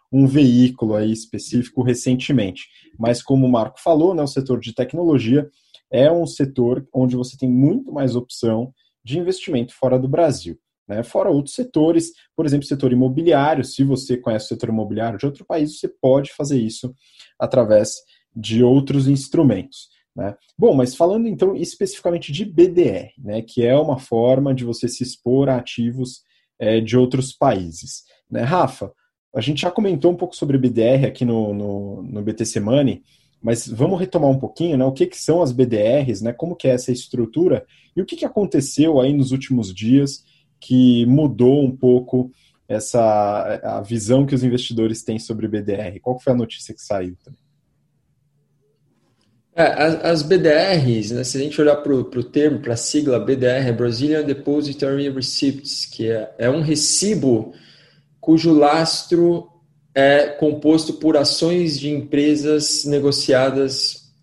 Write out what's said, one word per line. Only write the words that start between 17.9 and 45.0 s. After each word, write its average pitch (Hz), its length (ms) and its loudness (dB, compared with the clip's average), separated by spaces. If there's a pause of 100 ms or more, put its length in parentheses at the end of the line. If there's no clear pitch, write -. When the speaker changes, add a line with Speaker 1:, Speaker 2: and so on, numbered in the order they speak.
Speaker 1:
de 110 260 0
outros 139 460 4
instrumentos, 135 800 0 (260)
né? 101 220 -8 (220)
Bom, 220 160 4
mas 127 200 0
falando 202 320 0
então 190 300 0
especificamente 175 720 -6
de 160 140 -6
B 175 240 4
D 175 140 2
R, 95 340 -2
né, 104 240 -8
que 117 240 -4
é 120 100 4
uma 147 240 0
forma 131 560 0
de 123 80 -6
você 120 260 -6
se - 140 -8
expor 131 460 0
a 131 80 0
ativos, 120 640 -6 (380)
é, 113 220 2
de 110 180 0
outros 127 340 0
países, 95 720 -4 (280)
né? 117 120 -6
Rafa, 143 500 -2 (420)
a 131 60 -4
gente 123 220 -4
já 175 80 -2
comentou 180 420 0
um 175 40 -4
pouco 175 200 -8
sobre 139 220 -2
B 127 100 2
D 113 140 0
R 131 240 4
aqui - 180 -4
no, 113 280 -2
no, 101 500 -8
no 98 200 -10
B 107 120 -4
T 113 100 -4
C 110 160 -6
Money, 113 420 0 (380)
mas 113 260 -4
vamos 151 320 -2
retomar 165 320 0
um 135 80 2
pouquinho, 156 380 -4
né? 127 80 2
O 135 80 0
que 175 140 0
que - 120 -14
são 170 240 0
as 143 100 0
B 127 120 2
D 110 140 0 (220)
Rs, 117 200 -4
né? 117 140 -4
Como 170 200 -8
que 143 140 -2
é 131 40 4
essa 123 200 -2
estrutura 127 720 -2 (320)
e 175 40 -2
o 190 60 -2
que - 80 -10
que 330 120 -6
aconteceu 156 760 0
aí 135 120 2
nos 131 200 0
últimos 120 420 -4
dias 131 480 0 (380)
que 123 460 4
mudou 135 580 4
um 127 100 -2
pouco 123 560 2 (380)
essa, 107 960 0
a 107 160 -6
visão 113 440 0
que 139 100 -2
os 123 100 0
investidores 117 580 -2